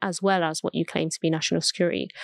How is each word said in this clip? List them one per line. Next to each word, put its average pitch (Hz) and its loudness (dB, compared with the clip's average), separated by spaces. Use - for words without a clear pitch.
as 185 -2
well 190 4
as 160 -2
what - -2
you 165 0
claim 160 -2
to - -8
be 165 2
national 160 0
security, - 0